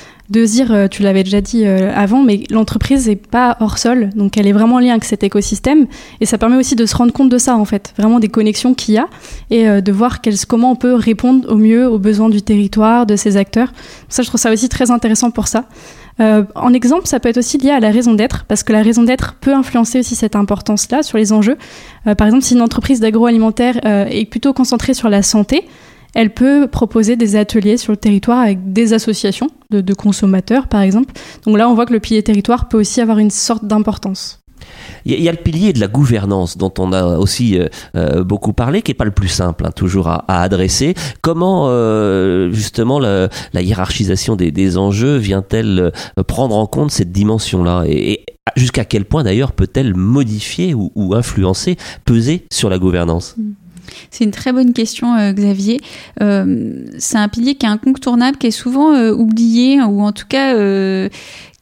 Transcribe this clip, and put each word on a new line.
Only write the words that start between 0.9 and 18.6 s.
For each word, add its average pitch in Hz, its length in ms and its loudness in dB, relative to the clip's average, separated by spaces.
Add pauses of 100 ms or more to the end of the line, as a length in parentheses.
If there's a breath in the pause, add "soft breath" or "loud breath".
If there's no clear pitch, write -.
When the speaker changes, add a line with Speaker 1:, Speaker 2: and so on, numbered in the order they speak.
Speaker 1:
l'avais 196 220 2
déjà 196 160 0
dit, 220 260 0
euh, 190 300 2
avant, 208 280 2
mais 214 260 2
l'entreprise 226 580 0
n'est 208 80 2
pas 240 460 0
hors 214 160 -2
sol, 233 400 0
donc 202 200 0
elle 202 80 2
est 196 60 2
vraiment 226 240 4
en 247 40 4
lien 247 120 4
avec 226 140 0
cet - 180 -4
écosystème, 254 640 2 (320 loud breath)
et 220 60 -2
ça 214 120 0
permet 233 200 2
aussi 262 180 0
de 226 100 2
se - 100 -2
rendre 240 180 2
compte 269 160 4
de 247 80 2
ça, 247 180 2
en 214 100 2
fait, - 320 -6
vraiment 220 220 2
des 220 100 0
connexions 214 440 0
qu'il 214 220 -2
y - 20 4
a, 285 100 0 (420 loud breath)
et, 226 200 4
euh, 202 100 4
de 196 140 0
voir 233 260 0
quelles, 208 260 -2
comment 240 260 2
on 240 40 0
peut 247 180 0
répondre 247 560 2
au 220 60 0
mieux 220 320 4
aux 220 120 0
besoins 214 300 2
du 208 120 2
territoire, 214 640 2
de 208 100 2
ses 202 220 0
acteurs. 226 340 0 (380 loud breath)
Ça, 254 140 -2
je - 40 -6
trouve - 140 -4
ça 226 100 2
aussi 220 160 0
très 240 240 0
intéressant 233 400 0
pour - 160 -4
ça. 233 180 -2 (540 loud breath)
Euh, 214 240 4 (120)
en 247 180 2
exemple, 254 340 2
ça 254 120 0
peut 240 100 0
être 226 80 0
aussi 247 200 0
lié 277 140 2
à 277 80 2
la 214 120 2
raison 233 220 2
d'être, - 340 0
parce 214 160 -2